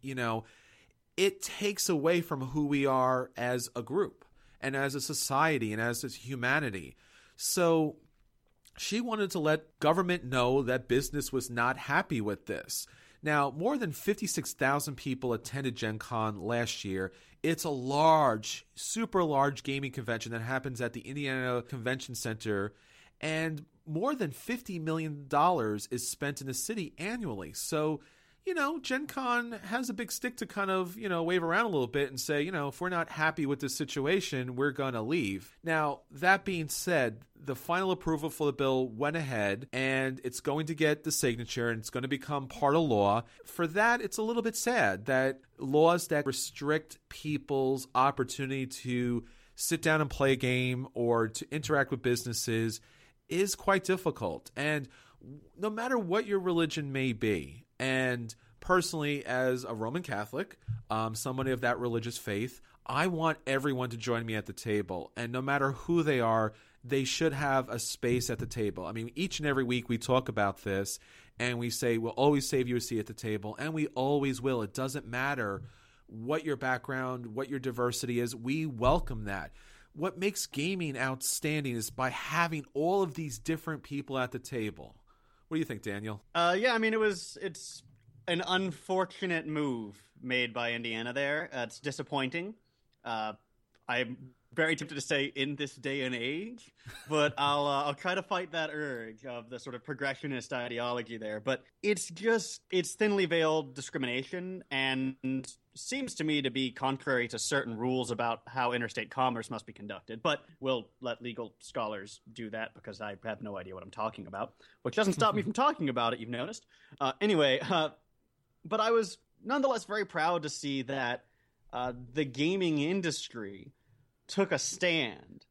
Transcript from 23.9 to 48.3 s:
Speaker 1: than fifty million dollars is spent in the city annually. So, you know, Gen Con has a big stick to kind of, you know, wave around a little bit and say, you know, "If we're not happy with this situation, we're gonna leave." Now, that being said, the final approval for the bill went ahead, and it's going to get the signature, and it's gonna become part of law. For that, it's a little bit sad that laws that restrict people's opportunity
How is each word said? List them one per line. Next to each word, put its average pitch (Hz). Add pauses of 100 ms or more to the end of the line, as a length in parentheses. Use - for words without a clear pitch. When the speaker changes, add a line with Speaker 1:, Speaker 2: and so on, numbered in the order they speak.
Speaker 1:
than 208
fifty 214
million 156
dollars 135
is 123
spent 143
in 135
the 131
city 208
annually. 160
So, 151 (480)
you 370
know, 302
Gen 262
Con 240 (120)
has 240
a 214
big 220
stick -
to -
kind 196
of, 185
you 220
know, 170
wave 170
around 180
a -
little 143
bit 139
and 131
say, 147
you 160
know, 147
"If 131
we're 175
not 170
happy 156
with 139
this 135
situation, 135
we're 139
gonna 131
leave." 110
Now, 156 (100)
that 180
being 170
said, 127 (180)
the 127
final 180
approval 160
for 151
the 139
bill 131
went 139
ahead, 120
and 131
it's 127
going 151
to 160
get 151
the 156
signature, 120
and 113
it's 110
gonna 127
become 139
part 143
of 165
law. 107 (200)
For -
that, 214
it's 208
a 220
little 233
bit 226
sad 113
that 135 (180)
laws 160
that 147
restrict 143 (120)
people's 135
opportunity 135